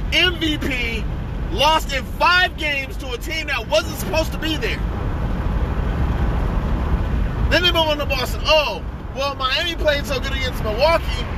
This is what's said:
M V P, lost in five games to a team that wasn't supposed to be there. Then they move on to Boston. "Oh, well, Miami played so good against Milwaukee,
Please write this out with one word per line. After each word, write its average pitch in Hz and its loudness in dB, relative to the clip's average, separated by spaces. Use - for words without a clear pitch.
M 349 4
V 302 0
P, 233 -2
lost 302 2
in 262 -2
five 349 2
games 285 -4
to 269 -6
a 240 -4
team 320 -4
that 277 -4
wasn't 311 2
supposed 320 0
to - -4
be 311 -2
there. 208 -2
Then 320 4
they 339 4
move 330 2
on 302 0
to 285 -2
Boston. 254 -2
"Oh, 277 4
well, 269 -2
Miami 294 -2
played 294 2
so 262 -2
good 269 -2
against 202 -2
Milwaukee, 247 2